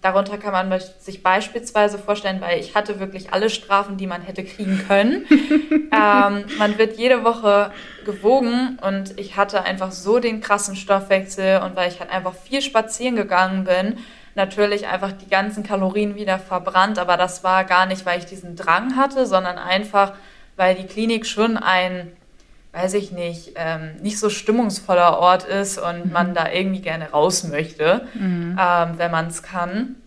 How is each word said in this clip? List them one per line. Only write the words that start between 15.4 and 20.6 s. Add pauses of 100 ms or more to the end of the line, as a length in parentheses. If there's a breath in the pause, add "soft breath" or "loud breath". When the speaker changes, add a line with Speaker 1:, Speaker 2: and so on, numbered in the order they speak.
Speaker 1:
Kalorien
wieder
verbrannt,
aber
das
war
gar
nicht,
weil
ich
diesen
Drang
hatte,
sondern
einfach, (440 loud breath)
weil